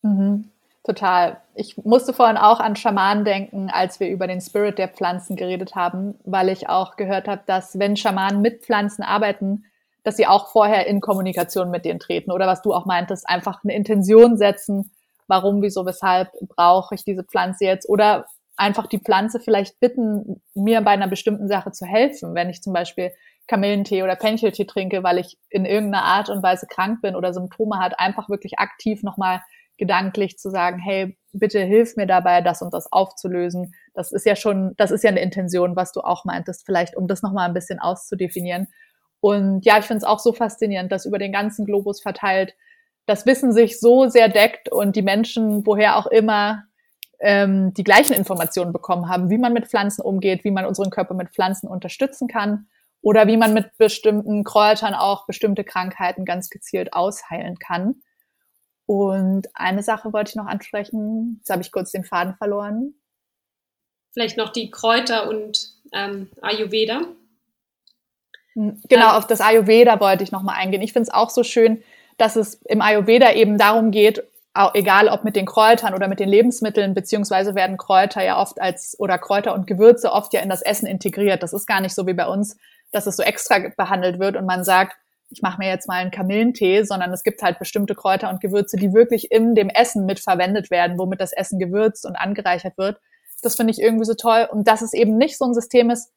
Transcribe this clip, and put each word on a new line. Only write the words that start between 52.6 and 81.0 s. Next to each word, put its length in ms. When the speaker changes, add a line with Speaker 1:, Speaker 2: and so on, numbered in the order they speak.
Speaker 1:
oder 280
wie 80
man 180
mit 240
bestimmten 640
Kräutern 520
auch 320
bestimmte 360
Krankheiten 600
ganz 260
gezielt 420
ausheilen 680
kann. 420
Und 640
eine 280
Sache 320
wollte 160
ich 60
noch 100
ansprechen. 960
Jetzt 100
habe 120
ich 100
kurz 200
den 120
Faden 320
verloren. 580
Speaker 2:
Vielleicht 260
noch 120
die 200
Kräuter 580
und, 460
ähm, 380
Ayurveda. 640
Speaker 1:
Hm, 340
genau, 220
Speaker 2:
Ähm. 60
Speaker 1:
auf 100
das 140
Ayurveda 600
wollte 240
ich 80
noch 100
mal 120
eingehen. 280
Ich 100
find's 180
auch 200
so 120
schön, 400
dass 200
es 180
im 180
Ayurveda 500
eben 260
darum 320
geht, 320
au-, 200
egal 340
ob 160
mit 120
den 100
Kräutern 480
oder 140
mit 100
den 100
Lebensmitteln, 640
beziehungsweise 600
werden 220
Kräuter 480
ja 160
oft 200
als, 380
oder 200
Kräuter 360
und 120
Gewürze 460
oft 220
ja 60
in 80
das 140
Essen 240
integriert. 560